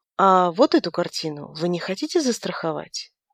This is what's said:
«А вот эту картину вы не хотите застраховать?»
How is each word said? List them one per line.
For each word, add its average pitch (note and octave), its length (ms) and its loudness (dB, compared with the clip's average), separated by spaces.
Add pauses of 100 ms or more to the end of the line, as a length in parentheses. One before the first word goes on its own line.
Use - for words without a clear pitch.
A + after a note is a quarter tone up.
(160)
«А F#3 340 6
вот A3+ 240 2
эту G#3 160 4
картину D3+ 600 -6
вы D#3 160 -4
не F3 100 -2
хотите D4+ 440 -4
застраховать?» E3+ 880 -4 (220)